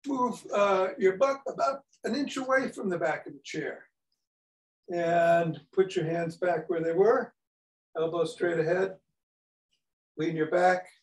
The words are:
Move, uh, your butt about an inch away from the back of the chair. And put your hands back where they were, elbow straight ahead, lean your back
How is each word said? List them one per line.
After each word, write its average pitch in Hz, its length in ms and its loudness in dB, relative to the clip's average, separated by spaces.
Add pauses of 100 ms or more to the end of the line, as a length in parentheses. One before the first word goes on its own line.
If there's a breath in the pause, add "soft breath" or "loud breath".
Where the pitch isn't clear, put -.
Move, 247 480 -2
uh, 196 440 2
your 185 200 2
butt 269 300 2
about 269 320 -2 (240)
an 226 120 -2
inch 277 220 -4
away 262 320 0
from 226 200 -6
the 175 80 -2
back 160 300 -2
of 147 60 -14
the - 100 -20
chair. 135 420 -8 (1080)
And 170 680 2 (140)
put 190 220 2
your 156 100 0
hands 165 320 -4
back 170 320 -2
where 165 120 -2
they 165 120 -2
were, 220 400 4 (640)
elbow 165 280 0
straight 170 340 -2
ahead, 180 360 0 (1200)
lean 160 200 -4
your 156 140 -2
back 180 380 2 (160)